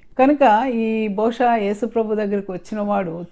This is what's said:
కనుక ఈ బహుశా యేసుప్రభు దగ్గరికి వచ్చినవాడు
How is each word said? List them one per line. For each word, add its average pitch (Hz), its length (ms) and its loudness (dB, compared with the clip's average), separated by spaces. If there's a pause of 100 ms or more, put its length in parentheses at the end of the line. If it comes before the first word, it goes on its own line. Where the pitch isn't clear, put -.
(200)
కనుక 262 480 4
ఈ 220 400 0
బహుశా 233 480 0
యేసుప్రభు 214 600 -2
దగ్గరికి 202 360 -4
వచ్చినవాడు 190 800 -4